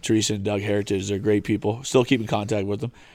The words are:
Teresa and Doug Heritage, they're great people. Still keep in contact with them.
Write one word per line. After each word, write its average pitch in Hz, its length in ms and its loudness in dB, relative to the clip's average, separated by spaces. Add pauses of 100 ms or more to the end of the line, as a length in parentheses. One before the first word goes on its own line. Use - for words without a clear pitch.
Teresa 110 320 2
and 101 100 -4
Doug 101 180 0
Heritage, 101 480 -2
they're 101 100 0
great 104 240 2
people. 110 400 -2
Still 131 200 4
keep 123 180 2
in 107 60 -6
contact 107 400 -2
with 104 140 -4
them. 120 100 -6 (240)